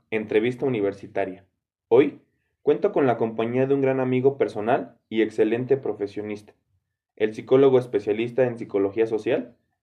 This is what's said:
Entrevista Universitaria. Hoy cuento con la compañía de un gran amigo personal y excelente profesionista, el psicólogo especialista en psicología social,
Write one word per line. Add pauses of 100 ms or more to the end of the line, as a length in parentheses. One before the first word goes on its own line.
(120)
Entrevista
Universitaria. (420)
Hoy (420)
cuento
con
la
compañía
de
un
gran
amigo
personal (120)
y
excelente
profesionista, (600)
el
psicólogo
especialista
en
psicología
social, (260)